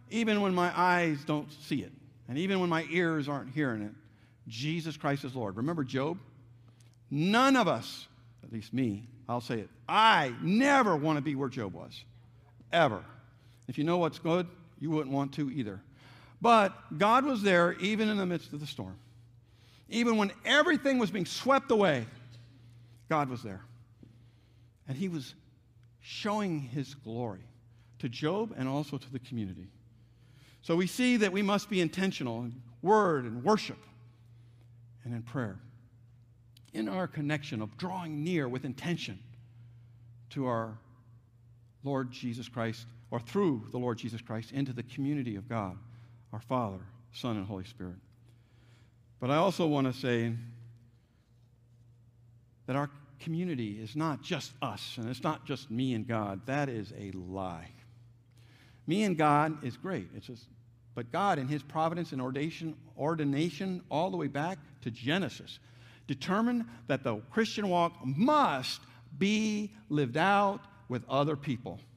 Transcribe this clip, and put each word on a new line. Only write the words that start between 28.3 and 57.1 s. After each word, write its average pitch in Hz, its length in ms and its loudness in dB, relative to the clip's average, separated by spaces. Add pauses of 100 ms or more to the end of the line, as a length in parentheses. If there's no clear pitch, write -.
and 131 100 -2
also 143 300 -4
to - 140 -12
the 131 80 -8
community. 92 480 -8 (960)
So 165 120 0
we 180 120 2
see 247 300 4
that 202 140 4
we 202 120 0
must 202 260 2
be 190 120 2
intentional 151 600 -2
in 120 200 -8 (200)
word 175 440 4
and 120 180 -6
worship 190 340 2 (1300)
and 117 100 -8
in 117 80 -6
prayer, 117 380 -6 (1120)
in 214 140 -4
our 185 200 -2
connection 147 540 -4
of 104 160 -10
drawing 170 460 -6
near 160 240 0
with 127 180 -4
intention 135 540 -6 (1120)
to 139 140 -4
our 113 320 -2 (1040)
Lord 131 280 0
Jesus 120 360 -6
Christ, 113 380 -4 (240)
or 117 100 -2
through 131 520 0
the 127 60 -6
Lord 123 200 -2
Jesus 113 240 -8
Christ, 113 300 -8
into 139 220 -2
the 120 100 -8
community 135 520 -4
of 98 140 -10
God, 98 280 -4 (540)
our 110 100 -10
Father, 110 380 -2 (320)
Son, 117 260 -4
and 95 100 -6
Holy 95 160 -8
Spirit. 90 320 -12 (1200)
But 127 120 -2
I 147 60 4
also 180 280 2
want 143 220 2
to 123 60 0
say 117 400 0 (2250)
that 131 80 -2
our 143 140 0 (300)
community 143 640 -4
is 110 140 -12
not 151 260 -2
just - 300 -6 (100)
us, 110 360 -6
and 117 120 -6
it's 127 140 -8
not 156 220 -2
just 131 260 -8
me 127 220 0
and 110 140 -4
God. 104 380 -2
That 139 240 -2
is 110 280 -8
a 98 140 -10